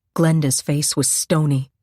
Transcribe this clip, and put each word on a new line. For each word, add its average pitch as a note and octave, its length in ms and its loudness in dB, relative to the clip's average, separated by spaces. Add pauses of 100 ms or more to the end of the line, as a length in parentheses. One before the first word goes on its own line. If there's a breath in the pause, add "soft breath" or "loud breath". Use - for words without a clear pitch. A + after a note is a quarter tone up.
(140)
Glenda's D#3+ 460 2
face D3 360 -2
was C#3 140 0
stony. D3 600 0 (120)